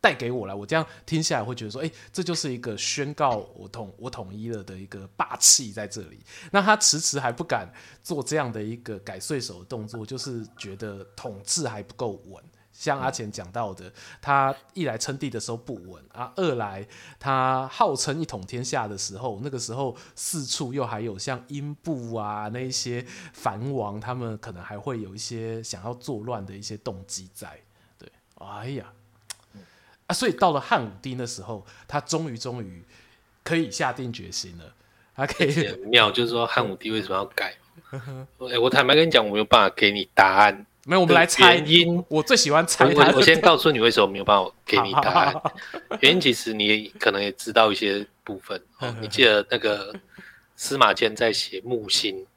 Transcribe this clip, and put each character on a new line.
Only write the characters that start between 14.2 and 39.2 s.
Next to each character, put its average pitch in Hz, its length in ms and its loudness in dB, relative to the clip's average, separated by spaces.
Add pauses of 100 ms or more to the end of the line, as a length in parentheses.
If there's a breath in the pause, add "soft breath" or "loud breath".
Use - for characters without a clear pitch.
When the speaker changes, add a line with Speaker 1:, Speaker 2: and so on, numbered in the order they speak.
Speaker 1:
他 139 340 0 (200)
一 170 100 -4
来 113 100 -4
称 135 220 -8
帝 143 100 -6
的 113 120 -8
时 - 100 -10
候 117 80 -6
不 117 160 -12 (160)
稳 82 140 -20 (100)
啊， 120 220 -12
二 170 180 0
来 101 340 -8 (320 loud breath)
他 131 480 -2
号 160 280 0
称 151 260 -4
一 151 40 -4
统 95 200 -12
天 120 180 -10
下 120 240 -4
的 104 80 -10
时 95 220 -10
候， 110 240 -8
那 139 80 -8
个 131 80 -8
时 113 160 -8
候 131 240 -6 (160 loud breath)
四 156 320 -8
处 123 260 -6
又 135 140 -4
还 110 160 -8
有 107 160 -8
像 123 300 -8
英 143 340 -10
布 123 320 -6
啊， 107 400 -6
那 123 60 -8
一 127 120 -6
些 123 320 -6 (300 loud breath)
藩 117 400 -6
王， 107 260 -6
他 123 140 -8
们 117 240 -8
可 117 140 -16
能 87 100 -16
还 104 160 -14
会 117 240 -10
有 95 140 -14
一 - 20 -16
些 113 460 -10
想 92 200 -12
要 120 120 -8
作 123 240 -10
乱 110 260 -8
的 98 100 -14
一 101 60 -16
些 104 160 -12
动 95 300 -10
机 92 260 -12
在。 78 260 -18 (380)
对， - 100 -20 (280)
哎 104 340 -14
呀， 131 240 -12 (1120 soft breath)
啊， 175 60 -4
所 247 160 -2
以 - 20 0
到 196 200 2
了 143 80 -2
汉 139 260 -2
武 104 40 -12 (120)
帝 127 140 -8
那 123 100 -6
时 117 160 -12
候， 104 240 -12 (220 soft breath)
他 147 120 -6
终 160 300 -4
于， 113 80 -10
终 123 260 -10
于 90 200 -16 (600 soft breath)
可 165 120 -2
以 160 160 -2
下 135 200 -2
定 120 220 -8
决 90 180 -14
心 90 260 -10
了， 80 180 -20 (400)
他 135 100 -2
可 - 180 -2
以 143 40 4
Speaker 2:
而 143 40 0
且 139 200 0
很 92 80 -10 (100)
妙， 113 220 6
就 120 120 0
是 117 60 0
说 117 160 0
汉 117 240 0
武 95 60 -6
帝 107 160 -8
为 110 100 -2
什 95 80 -10
么 95 60 -2
要 98 100 0
改？ - 300 -8 (360)
Speaker 1:
嗯 135 80 -10
哼。 131 280 -14 (240)
Speaker 2:
哎， 123 80 0
我 127 100 4
坦 127 160 6
白 135 80 6
跟 160 140 8
你 156 40 0
讲， 113 140 6